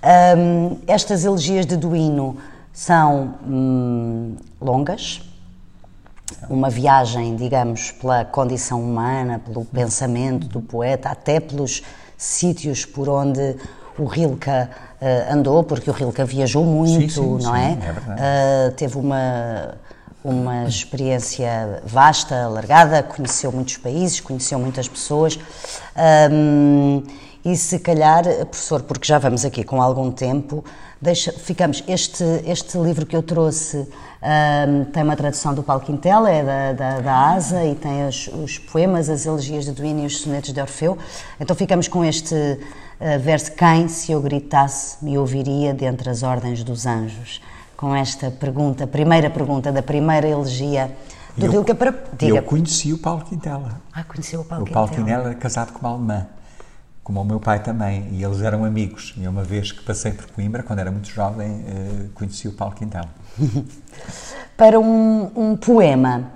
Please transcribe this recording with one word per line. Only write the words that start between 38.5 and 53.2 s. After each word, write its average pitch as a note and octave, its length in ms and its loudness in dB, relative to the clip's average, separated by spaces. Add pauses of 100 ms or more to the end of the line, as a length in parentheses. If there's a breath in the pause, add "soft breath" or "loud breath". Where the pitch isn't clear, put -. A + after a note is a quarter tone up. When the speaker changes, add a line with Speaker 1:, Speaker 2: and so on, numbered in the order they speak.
Speaker 1:
poemas, E3 500 0
as C#3+ 160 -2
elegias D3 400 -4
de C#3+ 60 -6
Duino D3 300 -4
e D3 40 -4
os C#3+ 160 -6
sonetos C#3+ 300 -6
de C3 100 -6
Orfeu. D#3+ 360 -2 (420 loud breath)
Então D3+ 160 0
ficamos F3 320 2
com F3 160 0
este, D#3+ 320 -2 (640 loud breath)
eh, D3+ 180 0
verso: D3 360 0
"Quem, E3 340 6
se E3 240 -6
eu D3+ 100 2
gritasse, C#3 840 0
me C#3+ 140 -2
ouviria C#3 560 0
dentre B2+ 360 -4
as A#2+ 140 -4
ordens B2 400 -2
dos A#2 220 -6
anjos?" A2+ 560 -6 (360 loud breath)
Com C#3 180 -2
esta C3+ 340 -2
pergunta, C3+ 560 -2
primeira D3+ 440 4
pergunta C#3 420 -2
da C3+ 100 0
primeira D3+ 460 2
elegia C#3 640 -2 (460 loud breath)
do - 80 0
Speaker 2:
Eu, E3+ 80 2
Speaker 1:
Rilke G#3 200 2
para, B3+ 220 2 (220)
diga. - 180 4
Speaker 2:
eu - 80 2
conheci D#3 480 0
o D#3+ 60 -2
Paulo D#3+ 260 -4